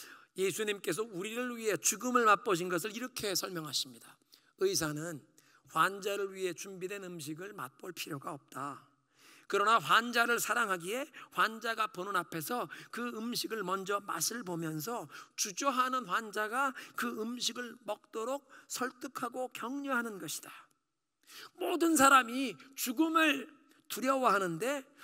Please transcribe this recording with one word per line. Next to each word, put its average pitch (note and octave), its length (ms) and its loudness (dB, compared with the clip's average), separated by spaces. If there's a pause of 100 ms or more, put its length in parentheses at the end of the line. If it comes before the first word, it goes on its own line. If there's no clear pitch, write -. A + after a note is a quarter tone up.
(360)
예수님께서 G3 680 0
우리를 A#3 540 -4
위해 A3 200 0
죽음을 A#3+ 480 2
맛보신 F#3+ 440 6
것을 F3 260 -2
이렇게 A3+ 400 -4
설명하십니다. D3+ 840 -4 (400)
"의사는 D#3+ 680 0 (420)
환자를 G3 640 0
위해 F#3 180 -2
준비된 F#3+ 520 -8
음식을 F3 500 -10
맛볼 F3 380 -12
필요가 D#3+ 400 -8
없다. C3+ 540 -10 (640)
그러나 G#3 300 6
환자를 A#3 640 4
사랑하기에 G#3 680 0 (200)
환자가 A3 580 0
보는 F#3+ 280 -4
앞에서 F3 520 -2 (220)
그 A#3+ 180 -4
음식을 A3 540 -4
먼저 F#3+ 380 0
맛을 G3+ 420 -2
보면서 E3 680 -4 (280)
주저하는 B3+ 680 0
환자가 G#3+ 680 -2 (220)
그 A#3 260 -4
음식을 A#3 640 -6
먹도록 A3+ 640 -6 (200)
설득하고 B3+ 800 -6
격려하는 A#3+ 680 -4
것이다." - 320 -10 (1040)
모든 E4+ 420 2
사람이 B3+ 600 6 (180)
죽음을 D4+ 840 2 (320)
두려워하는데, B3 960 2 (200)